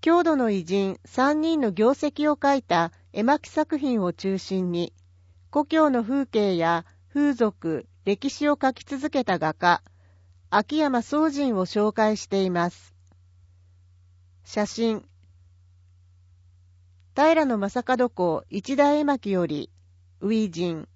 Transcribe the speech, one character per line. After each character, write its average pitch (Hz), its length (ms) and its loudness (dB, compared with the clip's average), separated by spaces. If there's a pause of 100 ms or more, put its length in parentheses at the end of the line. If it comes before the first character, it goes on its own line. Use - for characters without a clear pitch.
郷 339 220 4
土 320 120 2
の 247 160 0
偉 196 120 -2
人 196 420 -2
三 285 360 0
人 320 200 0
の 226 100 0
業 214 180 2
績 294 420 0
を 285 100 0
書 277 120 2
い 269 80 0
た 170 300 0 (200)
絵 196 120 -4
巻 277 260 0
作 311 280 -2
品 254 260 -2
を 175 100 -2
中 190 240 -4
心 185 340 -4
に、 170 220 -4 (560)
故 294 160 0
郷 311 240 2
の 240 140 0
風 269 240 -2
景 202 300 0
や 165 280 0 (260)
風 285 220 0
俗、 202 540 -2 (160)
歴 202 260 -2
史 294 200 -2
を 294 60 2
描 262 180 0
き - 100 -16
続 277 260 -8
け 262 140 0
た 180 160 -2
画 156 160 -2
家、 175 260 2 (680)
秋 214 260 0
山 269 240 2
宗 302 300 0
人 277 260 -2
を 185 80 0
紹 214 260 0
介 214 260 0
し - 100 -12
て 196 160 0
い 185 80 0
ま 175 180 0
す。 - 240 -20 (1500)
写 208 240 -4
真。 220 360 -2 (2000)
平 311 300 4
野 240 120 -2
正 202 260 -4 (140)
門 247 120 0
公 170 400 -2
一 247 260 -6
代 285 240 4
絵 302 60 0
巻 269 260 -2
よ 180 160 0
り、 147 240 -6 (500)
初 214 280 0
陣。 165 460 -6